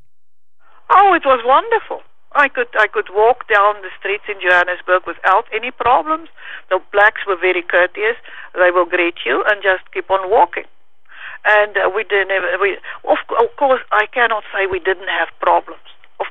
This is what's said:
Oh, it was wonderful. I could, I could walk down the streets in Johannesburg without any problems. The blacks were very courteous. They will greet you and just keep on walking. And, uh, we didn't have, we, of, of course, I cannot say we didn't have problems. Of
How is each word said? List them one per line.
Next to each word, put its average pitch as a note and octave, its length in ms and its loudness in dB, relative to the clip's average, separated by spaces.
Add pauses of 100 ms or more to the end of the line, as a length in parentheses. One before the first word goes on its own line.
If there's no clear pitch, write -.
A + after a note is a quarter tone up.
(920)
Oh, G4 240 6
it D#4 100 -2
was B3+ 180 4
wonderful. F4+ 600 0 (300)
I C#4 140 4
could, B3 200 -4 (100)
I G#3+ 80 2
could G#3 240 -4
walk A3 400 2
down G#3 320 2
the F#3 80 -12 (100)
streets G3 300 -6
in G#3 100 -8
Johannesburg F3+ 680 0
without F#3+ 440 0
any A3+ 200 -8
problems. D4+ 580 -2 (400)
The F#3 80 0 (140)
blacks G#3 340 4
were G3 160 -2
very F3+ 220 0
courteous. F#3+ 540 0 (360)
They F3+ 160 4
will F3 160 2
greet F3 300 -2 (100)
you A#3+ 220 0
and G3+ 160 0
just F#3 280 -2
keep F#3+ 200 -6
on F#3+ 180 -2
walking. - 360 0 (800)
And, G#3 320 2
uh, F#3 120 0
we G3+ 140 -4
didn't G3 320 -2
have, F3+ 260 -2
we, G3 140 0 (320)
of, D4+ 100 2 (220)
of - 180 2
course, C4 240 2 (100)
I G#3+ 220 2
cannot A#3 300 -2 (100)
say G3 140 -2
we F#3 120 -4
didn't F#3 280 -4
have E3+ 220 -4 (120)
problems. E3+ 400 -2 (380)
Of G3 120 -6